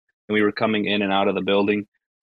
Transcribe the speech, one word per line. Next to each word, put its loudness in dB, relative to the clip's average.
and -2
we 2
were 2
coming -2
in -2
and 0
out 2
of -2
the -2
building. 0